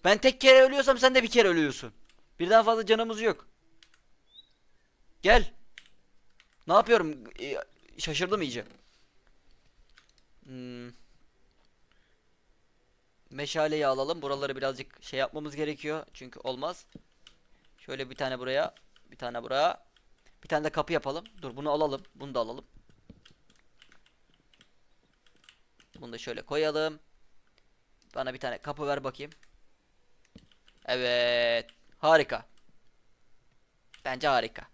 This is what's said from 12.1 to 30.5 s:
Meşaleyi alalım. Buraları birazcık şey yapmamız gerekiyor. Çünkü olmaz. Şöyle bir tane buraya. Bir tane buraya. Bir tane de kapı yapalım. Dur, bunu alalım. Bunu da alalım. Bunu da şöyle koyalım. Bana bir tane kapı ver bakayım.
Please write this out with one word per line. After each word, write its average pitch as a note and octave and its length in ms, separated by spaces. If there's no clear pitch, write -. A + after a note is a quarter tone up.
Meşaleyi D3+ 580
alalım. C#3 340
Buraları C#3 340
birazcık C3 480
şey C3 160
yapmamız D3 360
gerekiyor. D3+ 580
Çünkü B2+ 260
olmaz. C#3 460
Şöyle C3+ 320
bir C3 60
tane C3 240
buraya. B2+ 360
Bir - 120
tane A#2+ 260
buraya. C3+ 420
Bir - 40
tane F3+ 160
de D3+ 60
kapı D#3+ 240
yapalım. D3 320
Dur, B2 140
bunu D3 160
alalım. C#3+ 320
Bunu C3+ 200
da B2+ 40
alalım. A#2 260
Bunu A#2 140
da A2+ 40
şöyle A#2 240
koyalım. D#3 580
Bana C3 180
bir B2 60
tane B2 180
kapı D3 300
ver C#3+ 160
bakayım. C#3+ 280